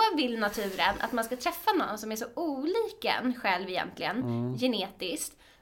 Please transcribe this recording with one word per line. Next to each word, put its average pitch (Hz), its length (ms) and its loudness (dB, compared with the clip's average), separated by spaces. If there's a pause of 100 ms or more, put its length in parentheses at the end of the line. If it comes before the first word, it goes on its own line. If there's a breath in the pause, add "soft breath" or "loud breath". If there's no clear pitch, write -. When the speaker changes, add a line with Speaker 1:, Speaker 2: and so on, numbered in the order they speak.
(160)
Speaker 1:
vill 240 240 2
naturen 202 600 2
att - 120 -2
man 233 120 0
ska 240 120 -4
träffa 339 380 0
någon 214 240 2
som 220 140 -6
är 220 40 -2
så 226 100 -4 (100)
olik 330 720 -2
en 208 360 2
själv 185 280 0
egentligen, 180 480 -2
Speaker 2:
Mm. 120 400 -2
Speaker 1:
genetiskt. 214 760 -2 (280 soft breath)